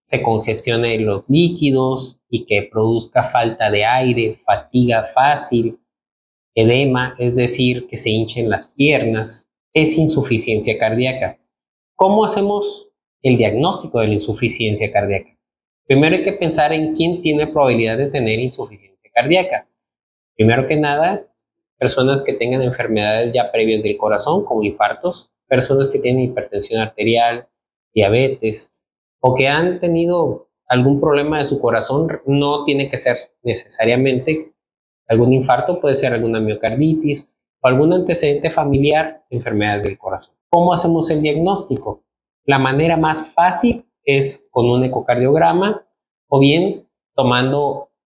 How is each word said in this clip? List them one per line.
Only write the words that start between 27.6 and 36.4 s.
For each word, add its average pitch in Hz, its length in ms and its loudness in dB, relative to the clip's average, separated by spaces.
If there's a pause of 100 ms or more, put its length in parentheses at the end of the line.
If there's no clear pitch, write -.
diabetes, 110 880 0 (380)
o 127 160 2
que 131 100 2
han 170 320 0
tenido 170 720 -2 (160)
algún 135 340 2
problema 151 380 0
de 139 60 -2
su - 160 -4
corazón, 131 680 -2
no 143 380 0
tiene 139 260 -2
que 127 60 -8
ser 123 200 0 (280)
necesariamente 127 1080 -2 (540)
algún 120 260 4
infarto, 131 480 0
puede 139 160 0
ser 131 160 -2
alguna 113 260 -2
miocarditis 143 960 -2 (260)